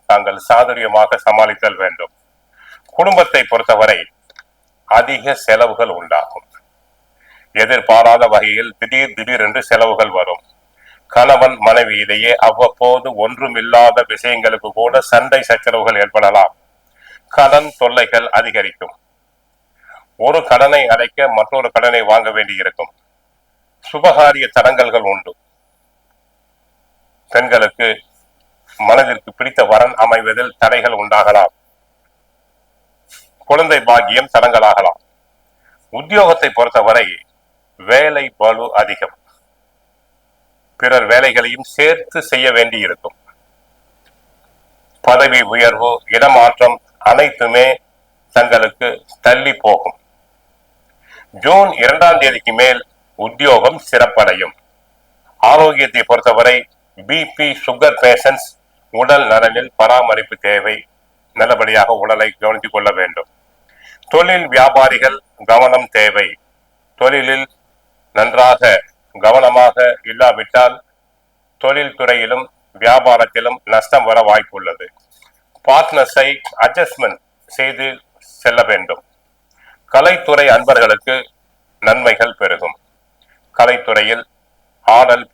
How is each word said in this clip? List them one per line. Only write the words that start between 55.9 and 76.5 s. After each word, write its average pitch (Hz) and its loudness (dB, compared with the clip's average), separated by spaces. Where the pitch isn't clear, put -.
பொறுத்தவரை 120 2
பி 139 -6
பி, 151 -6
சுகர் 131 -2
பேஷண்ட்ஸ் 123 0
உடல் 131 0
நலனில் 113 0
பராமரிப்பு 113 0
தேவை. 104 -4
நல்லபடியாக 110 0
உடலை 110 -2
கவனித்துக் 110 -6
கொள்ள 104 -2
வேண்டும். 90 -8
தொழில் 175 0
வியாபாரிகள் 131 2
கவனம் 127 2
தேவை. 104 0
தொழிலில் 135 -2
நன்றாக 123 2
கவனமாக 123 4
இல்லாவிட்டால் 123 0
தொழில் 139 -4
துறையிலும் 123 -4
வியாபாரத்திலும் 120 2
நஷ்டம் 110 0
வர 113 2
வாய்ப்புள்ளது. 95 -2
பார்ட்னர்ஸை 139 2